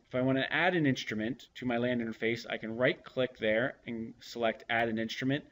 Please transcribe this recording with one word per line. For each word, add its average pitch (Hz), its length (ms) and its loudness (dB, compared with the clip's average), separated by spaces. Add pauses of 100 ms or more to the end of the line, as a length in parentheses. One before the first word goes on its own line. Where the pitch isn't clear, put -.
if - 80 -6
I 127 60 2
wanna 131 280 2
add 170 240 2
an 160 140 4
instrument 123 640 -2
to - 140 -6
my 120 100 0
lan 123 220 2
interface, 113 500 -2
I 113 80 -4
can 113 180 -6
right 131 280 2
click 123 340 -2
there 110 380 2 (100)
and 113 360 -6
select 113 500 -2
add 117 180 2
an 110 80 -2
instrument, 131 540 -2